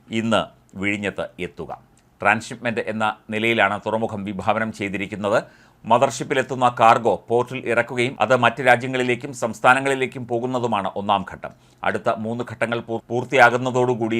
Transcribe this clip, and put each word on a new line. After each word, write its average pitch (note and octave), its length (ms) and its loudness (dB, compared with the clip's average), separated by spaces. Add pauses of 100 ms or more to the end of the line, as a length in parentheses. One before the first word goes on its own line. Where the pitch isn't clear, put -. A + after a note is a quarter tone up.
(220)
ഇന്ന് G#2+ 220 2 (380)
വിഴിഞ്ഞത്ത് G2+ 420 -4 (220)
എത്തുക. D2+ 260 -12 (500)
ട്രാൻസ്ഷിപ്മെന്റ് A2+ 680 -2
എന്ന G#2+ 140 -2 (280)
നിലയിലാണ് G#2+ 520 2
തുറമുഖം A2 420 -2
വിഭാവനം G#2 500 -2
ചെയ്തിരിക്കുന്നത്. G2+ 600 -2 (540)
മദർഷിപ്പിലെത്തുന്ന B2+ 760 0 (140)
കാർഗോ A#2 340 6 (160)
പോർട്ടിൽ A#2+ 300 0 (120)
ഇറക്കുകയും A#2+ 420 0 (100)
അത് A2 200 4
മറ്റ് A#2 240 2
രാജ്യങ്ങളിലേക്കും B2+ 640 2 (100)
സംസ്ഥാനങ്ങളിലേക്കും C3 880 2
പോകുന്നതുമാണ് A#2+ 640 -2 (100)
ഒന്നാം G2+ 300 0
ഘട്ടം. D2+ 200 -12 (360)
അടുത്ത G#2 220 -2 (160)
മൂന്ന് A#2+ 260 -6
ഘട്ടങ്ങൾ A#2 360 -4
പൂർ-, A2+ 220 -6
പൂർത്തിയാകുന്നതോടുകൂടി A#2+ 1120 2